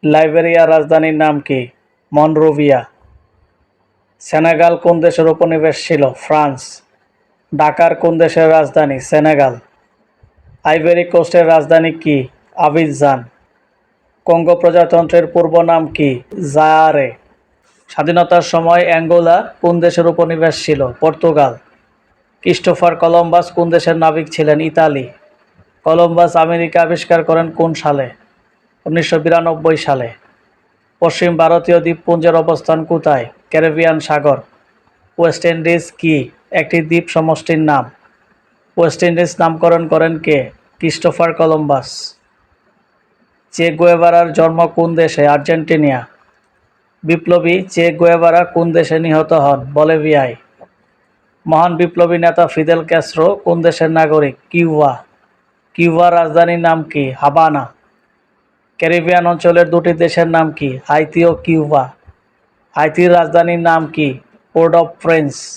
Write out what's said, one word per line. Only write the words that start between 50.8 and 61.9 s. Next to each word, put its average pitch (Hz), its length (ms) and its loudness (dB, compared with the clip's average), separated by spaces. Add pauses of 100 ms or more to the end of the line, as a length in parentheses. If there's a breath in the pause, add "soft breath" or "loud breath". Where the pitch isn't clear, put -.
মহান 160 280 0
বিপ্লবী 175 420 0
নেতা 170 300 2
ফিদেল 165 380 -2
ক্যাস্ট্রো 165 500 -2
কোন 170 260 -2
দেশের 160 300 0
নাগরিক? 156 440 0 (140)
কিউবা। 156 440 0 (840)
কিউবার 170 380 2
রাজধানীর 170 460 2
নাম 165 240 0
কি? 147 280 -6
হাভানা। 147 520 0 (1160)
ক্যারিবিয়ান 170 480 0
অঞ্চলের 170 420 2
দুটি 170 240 0
দেশের 165 340 0
নাম 165 240 0
কি? 135 340 -8
হাইতি 156 400 0
ও 170 80 4
কিউবা। 151 500 -2 (920)